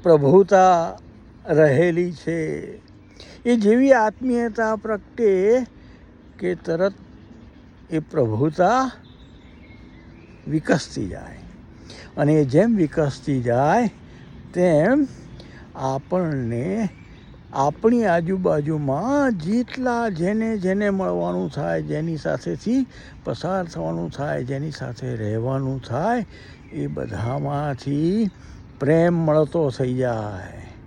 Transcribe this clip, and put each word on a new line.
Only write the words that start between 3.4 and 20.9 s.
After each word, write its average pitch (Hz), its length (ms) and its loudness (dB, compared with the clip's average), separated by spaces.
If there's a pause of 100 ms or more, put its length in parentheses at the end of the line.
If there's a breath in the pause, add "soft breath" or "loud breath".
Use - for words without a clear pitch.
એ 240 100 4
જેવી 240 380 6
આત્મીયતા 226 840 0
પ્રગટે 214 840 0 (800 loud breath)
કે 180 160 -4
તરત 175 380 -2 (960)
એ 160 100 -2
પ્રભુતા 160 920 0 (1600)
વિકસતી 147 600 -2
જાય. - 300 -14 (800 loud breath)
અને 151 280 4
જેમ 190 300 4
વિકસતી 147 680 -2
જાય, 147 480 2 (640 loud breath)
તેમ 180 540 4 (680 loud breath)
આપણને 135 1120 -4 (640 loud breath)
આપણી 226 520 2
આજુબાજુમાં 170 1300 0
જેટલા 233 800 -2
જેને 214 480 -2
જેને 196 320 0
મળવાનું 180 600 -2